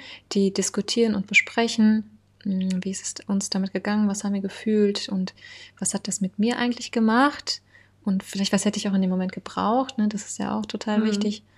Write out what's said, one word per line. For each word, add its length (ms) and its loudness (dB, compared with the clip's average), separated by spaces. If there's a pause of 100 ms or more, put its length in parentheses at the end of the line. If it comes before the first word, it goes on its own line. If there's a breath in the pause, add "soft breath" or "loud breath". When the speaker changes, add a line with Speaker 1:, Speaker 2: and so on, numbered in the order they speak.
(320 loud breath)
Speaker 1:
die 200 4
diskutieren 640 0
und 140 -2
besprechen. 920 2 (240)
Hm, 400 -2
wie 80 -4
ist 300 -10
es 80 -20
uns 200 0
damit 240 -2
gegangen? 360 0
Was 160 -2
haben 100 0
wir 60 -2
gefühlt? 680 0
Und 260 -2 (440 loud breath)
was 160 -4
hat 140 -4
das 120 -4
mit 200 -2
mir 180 2
eigentlich 320 -2
gemacht? 720 2 (400 soft breath)
Und 220 0
vielleicht, 280 -2
was 120 2
hätte 140 0
ich 100 -4
auch 60 0
in 80 4
dem 80 2
Moment 200 0
gebraucht? 680 -2
Ne? 100 4
Das 180 -4
ist 120 -12
ja 200 -2
auch 80 -4
total 320 -2
Speaker 2:
Mhm. 60 2
Speaker 1:
wichtig 400 0 (140 soft breath)